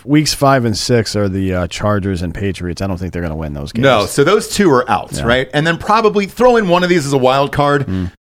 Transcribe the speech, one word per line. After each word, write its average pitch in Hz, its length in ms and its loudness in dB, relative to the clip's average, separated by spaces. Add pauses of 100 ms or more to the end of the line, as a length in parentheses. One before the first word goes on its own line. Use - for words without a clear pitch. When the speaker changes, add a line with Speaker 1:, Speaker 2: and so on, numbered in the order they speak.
Speaker 1:
weeks 147 300 2
five 135 320 2
and 104 120 -2
six 117 380 0
are 104 140 0
the, 95 260 -2
uh, 90 120 -2
Chargers 98 540 -2
and 87 140 -6
Patriots. 90 480 -6
I 98 40 -4
don't 95 100 -4
think 87 160 -8
they're 87 100 -6
gonna 82 140 -6
win 78 160 -8
those 71 180 -10
games. 113 120 -2
Speaker 2:
No, 117 220 4
so 139 200 0
those 214 240 2
two 202 200 2
are 123 220 2
out, - 220 -2
Speaker 1:
Yeah. - 120 -4
Speaker 2:
right? 127 300 0
And 151 100 0
then 165 120 0
probably 208 500 2
throw 240 300 2
in 214 100 0
one 175 160 0
of 180 60 0
these 170 180 2
as 139 60 -2
a 139 40 2
wild 135 360 2
card. 143 340 0
Speaker 1:
Mm. 92 240 -4 (140)